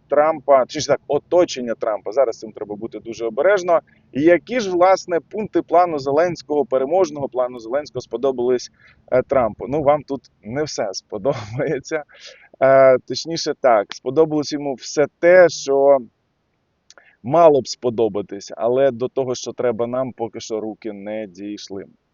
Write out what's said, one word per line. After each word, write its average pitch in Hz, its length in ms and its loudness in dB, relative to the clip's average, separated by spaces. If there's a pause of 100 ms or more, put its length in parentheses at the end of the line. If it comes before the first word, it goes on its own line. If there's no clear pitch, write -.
Трампа, 147 580 2
чи 156 140 -8
ж 123 60 -6
так, 135 220 0
оточення 139 640 -2
Трампа. 104 380 -6
Зараз 117 240 0
з - 20 -20
цим 110 140 -16
треба 104 240 -12
бути 110 240 -12
дуже 110 260 -10
обережно. 170 540 0 (320)
І 131 100 -4
які 175 380 2
ж, 202 100 -6
власне, 180 500 2
пункти 185 420 -6
плану 170 360 2
Зеленського, 147 640 -2
переможного 143 640 -2
плану 123 300 -6
Зеленського 123 420 -8
сподобались, 123 720 -2 (420)
е, 127 100 2
Трампу? 113 460 -2
Ну, 147 140 -4
вам 143 200 2
тут 135 180 -8 (220)
не 123 220 -8
все 131 280 -6
сподобається. 131 1120 -6 (560)
Е, 135 380 8
точніше 156 600 -6
так, 110 340 4
сподобалось 151 580 -2
йому 143 220 -6
все 143 320 -2 (140)
те, 175 280 8
що 139 500 4 (1200)
мало 151 380 6
б 110 80 -8
сподобатись, 104 880 -4
але 127 340 2
до 123 180 -6
того, 123 260 -4
що 120 180 -10
треба 120 340 -2
нам, 123 260 -6
поки 110 280 -10
що 110 200 -6
руки 107 320 -10
не 104 340 -10
дійшли. 98 580 -12 (300)